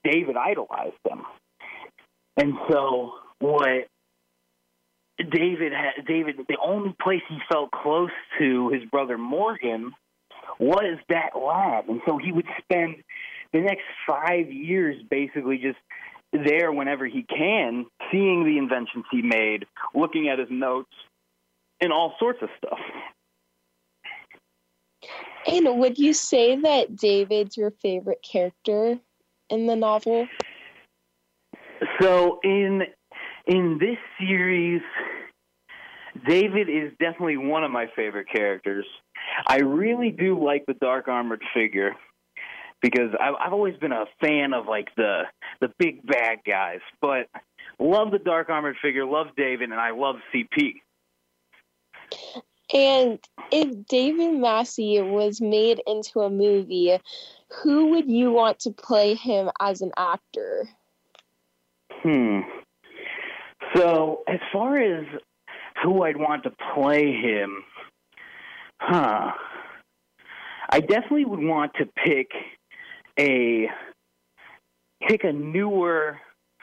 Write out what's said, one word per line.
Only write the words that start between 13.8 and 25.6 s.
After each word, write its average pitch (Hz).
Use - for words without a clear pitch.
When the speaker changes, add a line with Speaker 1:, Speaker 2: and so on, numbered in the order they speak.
Speaker 1:
five 156
years 151
basically 135
just 127
there 151
whenever 139
he 117
can, 147
seeing 185
the 151
inventions 123
he 120
made, 110
looking 160
at 131
his 123
notes, 127
and 175
all 160
sorts 240
of 104
stuff. -
Speaker 2:
And 294